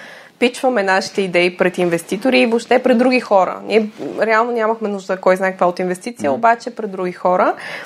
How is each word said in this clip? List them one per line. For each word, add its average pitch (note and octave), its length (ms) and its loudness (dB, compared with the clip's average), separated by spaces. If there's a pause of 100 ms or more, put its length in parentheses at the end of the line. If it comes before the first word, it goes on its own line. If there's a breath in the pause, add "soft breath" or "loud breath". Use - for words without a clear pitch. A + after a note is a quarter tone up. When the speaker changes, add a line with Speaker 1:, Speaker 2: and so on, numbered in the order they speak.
(380 loud breath)
Speaker 1:
пичваме B3 440 0
нашите F#3+ 400 0
идеи F3+ 340 0
пред F3+ 220 0
инвеститори F#3 600 0
и B3+ 60 4
въобще A#3 360 2
пред B3+ 160 4
други B3+ 220 2
хора. F3+ 460 2
Ние G#3+ 240 0 (300)
реално A3 320 2
нямахме A3 360 -2
нужда F#3+ 280 -6
кой F#3 200 2
знае F#3 140 -2
каква F#3 160 0
от F3+ 120 -2
инвестиция, F#3+ 520 -4
Speaker 2:
Мгм. C4 80 -2
Speaker 1:
обаче A#3 360 0
пред G#3+ 160 -8
други F#3 220 -4
хора. G3+ 420 0 (320 loud breath)